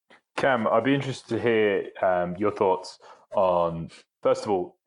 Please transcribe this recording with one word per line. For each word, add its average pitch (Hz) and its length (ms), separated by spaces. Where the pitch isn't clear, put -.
Cam, 127 300
I'd 113 180
be 135 100
interested 139 420
to 104 40
hear, 107 460
um, 90 340
your 101 140
thoughts - 480
on, 87 560
first 131 220
of 110 60
all, 92 360